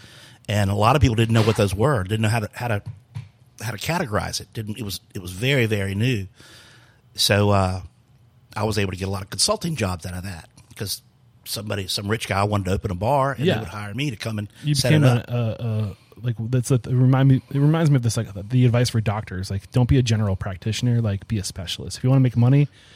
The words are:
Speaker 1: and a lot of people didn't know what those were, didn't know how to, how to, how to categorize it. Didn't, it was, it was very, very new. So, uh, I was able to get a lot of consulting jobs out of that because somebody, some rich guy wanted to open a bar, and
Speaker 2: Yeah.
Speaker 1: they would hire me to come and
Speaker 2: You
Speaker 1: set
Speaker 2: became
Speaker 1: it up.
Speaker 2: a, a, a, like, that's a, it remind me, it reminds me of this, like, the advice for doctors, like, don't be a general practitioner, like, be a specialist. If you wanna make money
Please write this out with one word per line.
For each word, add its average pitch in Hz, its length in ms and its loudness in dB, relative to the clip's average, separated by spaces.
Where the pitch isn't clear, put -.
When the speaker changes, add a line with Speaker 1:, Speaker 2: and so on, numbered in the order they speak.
Speaker 1:
and 101 220 2
a 104 40 0
lot 110 220 4
of 143 60 4
people 113 120 4
didn't 113 200 2
know 113 80 6
what 107 140 4
those 101 180 2
were, 110 280 0
didn't 110 200 -2
know 107 80 2
how 113 100 0
to, 101 140 -8
how 123 140 -8
to, 104 140 -2
how 113 120 -8
to 101 60 -10
categorize 104 640 -4
it. - 120 -18
Didn't, 107 260 -8
it 123 40 -8
was, 98 180 -8
it 101 80 -10
was 90 100 -10
very, 123 340 0
very 98 280 -2
new. 107 320 -2
So, 104 360 4
uh, 95 320 2
I 104 80 -4
was 107 140 -2
able 95 140 -2
to 92 60 -10
get 98 100 -6
a - 20 -4
lot 95 120 -6
of - 80 -16
consulting 175 460 -2
jobs 92 280 -4
out 90 100 -10
of 90 100 -10
that 90 240 -14
because - 320 -10
somebody, 104 440 -6
some 101 200 -6
rich - 200 -2
guy 98 160 0
wanted 104 220 0
to 90 60 0
open 104 180 -2
a 90 40 -2
bar, 135 380 0
and 127 120 -4
Speaker 2:
Yeah. 175 100 2
Speaker 1:
they 113 60 -2
would - 80 -10
hire 101 260 -12
me 143 160 -2
to 107 60 -10
come 110 220 -6
and 104 100 -6
Speaker 2:
You 147 100 0
Speaker 1:
set - 160 0
Speaker 2:
became 151 140 6
Speaker 1:
it 127 60 8
up. 120 180 0
Speaker 2:
a, 120 60 -6
a, 117 300 -2
a, 107 320 -2
like, 120 160 -4
that's 120 320 -2
a, 135 40 6
it 117 120 0
remind 131 440 4
me, 131 60 8
it 139 80 -2
reminds 151 320 4
me 147 60 6
of 123 60 2
this, 113 160 0
like, 110 100 -4
the 123 160 4
advice 120 240 4
for 113 100 0
doctors, 101 500 -4
like, 98 220 -6
don't 123 160 2
be 139 100 6
a 123 40 4
general 107 340 0
practitioner, 113 640 -2
like, 101 280 -2
be 110 100 -2
a 92 60 -6
specialist. - 540 -10
If - 60 -8
you 127 60 2
wanna 135 100 4
make 127 160 2
money 135 320 4